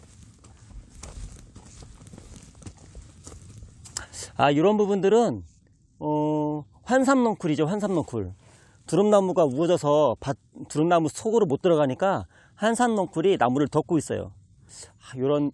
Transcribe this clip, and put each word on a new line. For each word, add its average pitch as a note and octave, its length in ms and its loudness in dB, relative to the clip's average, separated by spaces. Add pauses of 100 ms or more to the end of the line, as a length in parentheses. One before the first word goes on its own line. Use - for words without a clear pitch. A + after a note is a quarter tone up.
(4000)
아, C#3+ 160 2
이런 F3+ 240 2
부분들은, G3 680 2 (560)
어, D3+ 680 -4 (200)
환삼넝쿨이죠, A3+ 840 0
환삼넝쿨. D#3+ 680 -4 (520)
두릅나무가 F#3+ 580 4
우거져서 D3 760 2
밭, C#3 160 -4 (320)
두릅나무 E3 400 2
속으로 G#3+ 380 0
못 C#3 140 -2
들어가니까 D3+ 680 0 (280)
환삼넝쿨이 G#3 800 0
나무를 B2+ 300 2
덮고 D#3 320 0
있어요. G2 320 -6 (680)
아, - 180 -16
요런 C#3+ 360 0